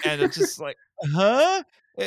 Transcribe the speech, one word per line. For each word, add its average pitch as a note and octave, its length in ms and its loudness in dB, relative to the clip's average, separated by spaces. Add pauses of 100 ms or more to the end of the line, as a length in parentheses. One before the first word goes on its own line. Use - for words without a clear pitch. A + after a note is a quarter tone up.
and D3+ 160 0
it's - 160 -2
just - 220 -2
like, C#3+ 160 -10 (380)
huh? C#4 500 2 (320)
Uh, - 120 -8